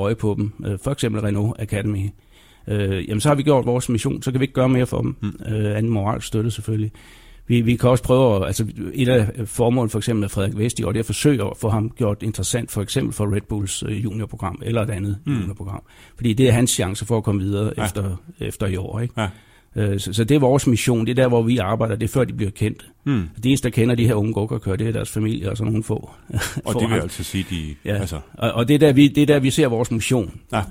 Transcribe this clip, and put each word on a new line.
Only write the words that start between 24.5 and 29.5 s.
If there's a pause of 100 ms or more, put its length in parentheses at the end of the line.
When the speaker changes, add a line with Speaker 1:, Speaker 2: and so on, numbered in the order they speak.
Speaker 1:
det
er
deres
familie
og
så
nogle
få. (180)
<laughs>
Speaker 2:
Og
Speaker 1:
Få
Speaker 2:
de
vil
Speaker 1:
andre.
Speaker 2:
altså
sige,
de, (100)
Speaker 1:
Ja.
Speaker 2:
altså (180)
Speaker 1:
Og,
og
det
er
der,
vi,
det
er
der,
vi